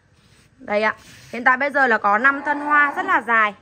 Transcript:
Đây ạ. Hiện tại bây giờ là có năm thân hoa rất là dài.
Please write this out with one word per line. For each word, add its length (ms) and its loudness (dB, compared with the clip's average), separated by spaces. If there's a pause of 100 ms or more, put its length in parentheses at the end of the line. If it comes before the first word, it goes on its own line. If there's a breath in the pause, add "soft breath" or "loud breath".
(580 soft breath)
Đây 240 -4
ạ. 140 -2 (360 loud breath)
Hiện 120 -10
tại 120 4
bây 140 -4
giờ 160 2
là 120 2
có 200 2
năm 260 0
thân 160 -4
hoa 360 2
rất 100 -4
là 160 0
dài. 400 0